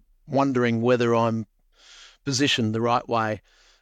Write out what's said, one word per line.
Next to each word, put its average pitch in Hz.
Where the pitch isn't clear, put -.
wondering 123
whether 120
I'm 113
positioned 127
the 113
right 120
way, 110